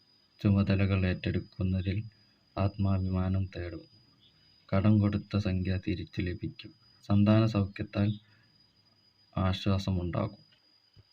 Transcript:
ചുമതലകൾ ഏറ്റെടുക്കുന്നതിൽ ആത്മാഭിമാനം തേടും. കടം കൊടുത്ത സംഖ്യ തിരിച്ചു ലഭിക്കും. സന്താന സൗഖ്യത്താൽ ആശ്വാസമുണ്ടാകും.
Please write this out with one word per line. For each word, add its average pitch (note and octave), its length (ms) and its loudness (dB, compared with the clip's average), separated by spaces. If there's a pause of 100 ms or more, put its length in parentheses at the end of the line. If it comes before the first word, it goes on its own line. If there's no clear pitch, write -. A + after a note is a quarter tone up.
(400)
ചുമതലകൾ G2 640 2
ഏറ്റെടുക്കുന്നതിൽ F#2 960 -2 (540)
ആത്മാഭിമാനം F#2+ 920 0
തേടും. F2 460 -10 (760)
കടം G#2 300 4
കൊടുത്ത G2+ 400 0
സംഖ്യ F#2 480 -2
തിരിച്ചു E2 340 -4
ലഭിക്കും. F2 500 -8 (360)
സന്താന G#2+ 400 4
സൗഖ്യത്താൽ G2+ 640 -2 (1300)
ആശ്വാസമുണ്ടാകും. F#2+ 1000 -2 (760)